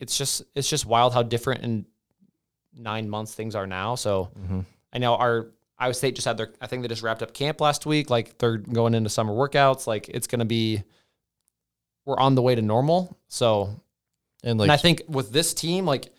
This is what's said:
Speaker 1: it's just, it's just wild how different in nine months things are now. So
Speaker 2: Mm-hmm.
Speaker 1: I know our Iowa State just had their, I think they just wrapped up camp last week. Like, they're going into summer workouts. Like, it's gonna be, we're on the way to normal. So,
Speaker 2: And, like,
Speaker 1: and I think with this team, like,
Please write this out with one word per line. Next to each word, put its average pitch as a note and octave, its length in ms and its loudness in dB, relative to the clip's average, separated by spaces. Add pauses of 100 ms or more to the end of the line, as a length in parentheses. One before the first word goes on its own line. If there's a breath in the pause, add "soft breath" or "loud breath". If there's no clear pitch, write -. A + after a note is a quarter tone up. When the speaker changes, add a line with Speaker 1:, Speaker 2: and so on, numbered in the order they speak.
Speaker 1:
it's - 160 -6
just, - 240 -4 (140)
it's C3 140 -2
just D3 160 -2
wild A#2 280 4
how B2 100 2
different A#2 400 -2
in A2+ 220 -2 (880)
nine A2 360 -6
months G#2+ 260 -6
things A2 200 -8
are G2 120 -4
now. F#2+ 280 -4
So F#2+ 340 -2 (100)
Speaker 2:
Mm-hmm. F#2 220 -4 (320 soft breath)
Speaker 1:
I - 60 -6
know A#2+ 160 4
our A#2 360 0 (260)
Iowa B2+ 160 0
State B2+ 220 -2
just - 100 -6
had A#2 120 -2
their, A2 220 -6
I B2 60 -12
think B2+ 160 -8
they A#2+ 60 -6
just A2 160 -6
wrapped A2 180 -2
up A2+ 120 -8
camp D3+ 280 -4
last D3 240 0
week. D3+ 240 0
Like, A#2 300 0
they're A2+ 180 2
going A#2 380 2
into A2 160 0
summer A2 220 0
workouts. C3+ 520 2
Like, A2 240 -4
it's - 160 -6
gonna A#2+ 200 -2
be, A2 360 0 (1200)
we're C#3 120 -2
on C3+ 180 6
the B2+ 60 4
way B2 140 4
to A2+ 60 0
normal. C#3+ 560 2 (100)
So, G#2 520 2 (640)
Speaker 2:
And, A#2 140 0
like, G#2+ 100 4
Speaker 1:
and D3 40 8
I D3 60 6
think E3 300 2
with C3 240 -4
this D#3+ 220 0
team, F3+ 320 -2
like, C#3 340 -2